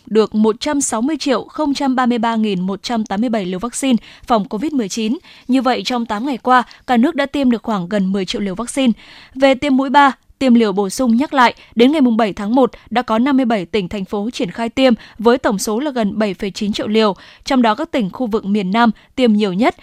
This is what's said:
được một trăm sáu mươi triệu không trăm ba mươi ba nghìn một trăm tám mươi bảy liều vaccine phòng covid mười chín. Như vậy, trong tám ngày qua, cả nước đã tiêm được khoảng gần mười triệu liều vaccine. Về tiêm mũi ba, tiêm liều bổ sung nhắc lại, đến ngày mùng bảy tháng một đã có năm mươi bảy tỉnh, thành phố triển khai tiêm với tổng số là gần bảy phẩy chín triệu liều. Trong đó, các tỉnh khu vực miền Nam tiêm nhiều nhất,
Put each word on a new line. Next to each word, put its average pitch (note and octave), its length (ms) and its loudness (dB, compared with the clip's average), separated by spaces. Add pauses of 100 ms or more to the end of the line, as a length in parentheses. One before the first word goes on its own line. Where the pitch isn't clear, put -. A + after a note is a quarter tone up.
được G#3+ 300 0
một A3 240 2
trăm D4 220 -2
sáu A3+ 200 -4
mươi D4 180 -2
triệu A#3+ 240 -2
không D4+ 300 -4
trăm C4 220 -2
ba B3+ 100 0
mươi A#3+ 120 0
ba A3+ 180 -2
nghìn G#3+ 260 -2
một G3 220 -6
trăm A3 220 -4
tám G3 160 -4
mươi B3 80 -2
bảy A3 160 -2
liều F3+ 140 -6
vaccine A#3+ 380 0 (300)
phòng G#3+ 220 0
covid A3+ 240 -6
mười A#3 160 -2
chín. A3+ 280 -4 (300)
Như B3+ 140 2
vậy, A3+ 240 0
trong A#3+ 200 -4
tám A3 200 -6
ngày C#4 120 -4
qua, B3 260 2 (240)
cả B3+ 100 0
nước C4+ 180 2
đã C#4 100 0
tiêm C#4 260 0
được A3 120 -2
khoảng F#3 260 -4
gần F#3+ 220 0
mười G3 140 -2
triệu A3+ 160 -6
liều G3 140 -6
vaccine. A#3+ 380 0 (420)
Về C4+ 200 4
tiêm C4+ 220 0
mũi C4+ 120 0
ba, C#4 220 6 (280)
tiêm B3+ 140 4
liều A3+ 180 4
bổ F#3+ 180 -2
sung A3+ 280 0
nhắc C#4+ 160 -2
lại, B3+ 200 4 (220)
đến A#3+ 160 6
ngày D#4+ 100 2
mùng A#3+ 160 2
bảy G#3+ 160 0
tháng G#3 220 -4
một B3+ 160 4 (180)
đã A#3 120 -2
có A3 180 -2
năm C4+ 180 2
mươi C4 80 2
bảy A3 200 -2
tỉnh, F#3 240 -4
thành G3+ 160 -8
phố G#3 280 -6
triển F3 180 -6
khai A#3 180 -6
tiêm C4 240 4 (260)
với A#3+ 180 4
tổng B3 220 -2
số G#3+ 200 -4
là D4+ 120 -4
gần A3 280 -4
bảy G#3 140 -2
phẩy G3+ 180 -8
chín G#3 220 -4
triệu - 140 -6
liều. G#3+ 280 2 (300)
Trong C4 160 2
đó, A3 140 2
các D#4 160 -6
tỉnh A3+ 180 -2
khu B3+ 180 -6
vực G#3 180 -2
miền G3 260 -2
Nam A#3 200 4 (240)
tiêm A#3+ 180 2
nhiều G#3 200 0
nhất, A#3+ 300 0